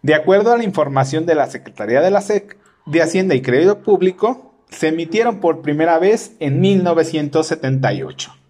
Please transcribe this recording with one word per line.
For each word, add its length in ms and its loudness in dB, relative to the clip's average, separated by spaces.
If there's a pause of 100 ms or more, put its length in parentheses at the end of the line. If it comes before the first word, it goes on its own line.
De 120 2
acuerdo 380 2
a 40 4
la 60 -4
información 640 -2
de 80 0
la 140 0
Secretaría 520 -4
de 120 2
la 80 2
sec, 360 -6 (300)
de 160 0
Hacienda 320 0
y 80 -2
Crédito 400 2
Público, 720 -2 (160)
se 180 -4
emitieron 520 -2
por 220 -2
primera 360 2
vez 400 0
en 220 -2
mil 240 4
novecientos 640 0
setenta 440 -2
y 120 -6
ocho 280 -16 (160)